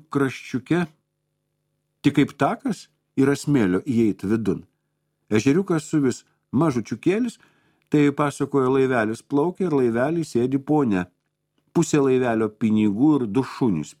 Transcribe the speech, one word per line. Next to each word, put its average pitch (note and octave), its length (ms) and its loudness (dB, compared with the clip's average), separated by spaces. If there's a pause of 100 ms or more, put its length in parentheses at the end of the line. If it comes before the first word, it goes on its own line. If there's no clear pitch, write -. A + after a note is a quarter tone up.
kraščiuke, C#3 800 -2 (1160)
tik - 140 2
kaip C#3 240 2
takas, G3+ 460 -4 (320)
yra C3+ 180 2
smėlio G#2 480 0
įeit A2+ 400 0
vidun. G2+ 400 -2 (640)
Ežeriukas C#3+ 600 0
suvis C3+ 320 0 (300)
mažučiukėlis, D#3 840 -2 (560)
tai, D3 220 4
pasakoja, C#3 580 -2
laivelis B2+ 500 0
plaukia F3 460 -2
ir D3 80 0
laivelį C3 480 0
sėdi B2+ 340 -2
ponia. C3+ 480 0 (680)
Pusė D#3 300 2
laivelio B2 420 2
pinigų G#2+ 680 2
ir A#2+ 100 -4
du B2 160 -2
šunys F#2 560 -4